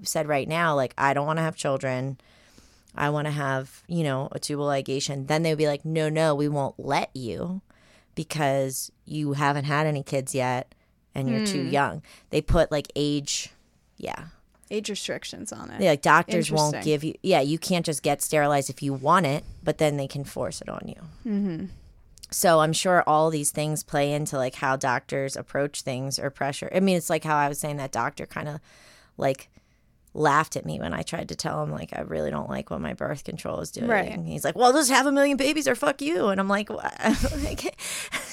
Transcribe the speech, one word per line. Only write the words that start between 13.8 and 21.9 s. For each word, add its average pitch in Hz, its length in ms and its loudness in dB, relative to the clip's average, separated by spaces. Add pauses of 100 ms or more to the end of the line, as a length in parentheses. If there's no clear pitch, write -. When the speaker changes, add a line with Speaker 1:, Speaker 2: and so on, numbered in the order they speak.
Speaker 1:
yeah. - 280 -10 (440)
Speaker 2:
Age 214 220 -4
restrictions - 600 -8
on - 200 -14
it. - 100 -6
Speaker 1:
Yeah, 180 100 6
like, 143 120 2
doctors 160 480 4
won't 151 240 4
Speaker 2:
Interesting. 151 180 -2
Speaker 1:
give 147 100 0
you, 156 100 -4 (100)
yeah, 175 180 6
you 147 160 2
can't 175 300 0
just 156 160 -4
get 143 180 0
sterilized 143 480 2
if - 140 -10
you 139 100 -2
want 156 320 4
it, 139 180 0 (200)
but - 160 -2
then 147 180 2
they 135 100 -4
can 143 160 -8
force - 380 -8
it - 80 -12
on - 160 -10
you. - 160 -14 (280)
Speaker 2:
Mm-hmm. 196 360 -2 (680)